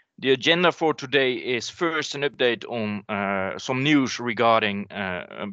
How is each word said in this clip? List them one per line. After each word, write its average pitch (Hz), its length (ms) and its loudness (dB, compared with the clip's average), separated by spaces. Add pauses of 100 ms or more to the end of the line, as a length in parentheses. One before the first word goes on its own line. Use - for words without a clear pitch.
(180)
The 131 140 2
agenda 160 400 4
for 156 240 0
today 131 380 0
is 113 360 -4
first 160 460 -4
an 139 80 -6
update 120 440 0
on, 104 400 -4
uh, 98 520 -2
some 131 240 -4
news 139 360 2
regarding, 110 720 2
uh, 92 600 -6